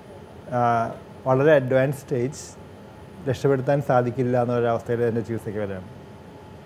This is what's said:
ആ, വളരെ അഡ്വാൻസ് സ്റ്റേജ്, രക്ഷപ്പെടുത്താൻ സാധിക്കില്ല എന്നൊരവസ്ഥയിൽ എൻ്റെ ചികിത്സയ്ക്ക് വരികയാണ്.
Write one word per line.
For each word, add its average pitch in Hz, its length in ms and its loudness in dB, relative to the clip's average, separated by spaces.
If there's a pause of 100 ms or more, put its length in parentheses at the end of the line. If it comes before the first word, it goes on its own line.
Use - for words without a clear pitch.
(580)
ആ, 120 340 2 (360)
വളരെ 135 280 6
അഡ്വാൻസ് 131 460 2
സ്റ്റേജ്, 131 400 -2 (880)
രക്ഷപ്പെടുത്താൻ 139 580 2
സാധിക്കില്ല 123 540 2
എന്നൊരവസ്ഥയിൽ 120 640 0
എൻ്റെ 117 180 0
ചികിത്സയ്ക്ക് 107 380 -6
വരികയാണ്. 98 300 -6 (760)